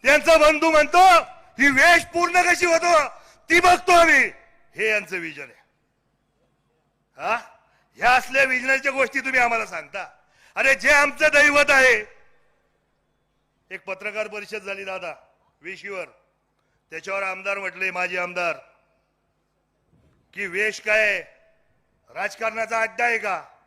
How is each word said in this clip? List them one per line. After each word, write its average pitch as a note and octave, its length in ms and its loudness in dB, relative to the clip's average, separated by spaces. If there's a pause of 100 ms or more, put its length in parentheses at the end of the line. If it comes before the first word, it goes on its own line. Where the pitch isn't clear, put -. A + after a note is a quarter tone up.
त्यांचा D4+ 340 4
बंधू D4+ 340 4
म्हणतो, D#4 340 4 (540)
"ही C#4 100 4
वेश E4 360 4
पूर्ण F4 360 -2
कशी F4 240 0
होतो E4 420 2 (420)
ती E4+ 100 4
बघतो F4+ 320 2
आम्ही." E4 300 6 (540)
हे G#3+ 140 -4
यांचं F#3+ 280 -6
व्हिजन D#3 260 -12
आहे. A#2+ 180 -20 (1600)
हा, F3+ 200 -6 (580)
ह्या A#3 160 0
असल्या C4 320 0
व्हिजनच्या C4 480 -2
गोष्टी C4 280 -4
तुम्ही C4 200 -4
आम्हाला A#3 260 -2
सांगता? F3 400 -14 (500)
अरे, C4+ 200 0
जे C4 160 -2
आमचं D4 420 2
दैवत C#4+ 380 4
आहे, C4 240 4 (1800)
एक F#3+ 140 -16
पत्रकार G3+ 420 -10
परिषद G#3 340 -14
झाली, G3 220 -12
दादा, F3+ 300 -12 (480)
वेशीवर, F#3 440 -14 (840)
त्याच्यावर F#3+ 320 -10
आमदार F#3+ 340 -8
म्हटले, F#3 340 -8
माजी F3+ 260 -6
आमदार, F3+ 400 -6 (1800)
की G3 120 -10
"वेश G3+ 340 -6
काय G#3+ 400 -2 (880)
राजकारणाचा A3 720 -8
अड्डा A3+ 220 -6
आहे A#3 140 0
का?" F#3+ 260 -8 (240)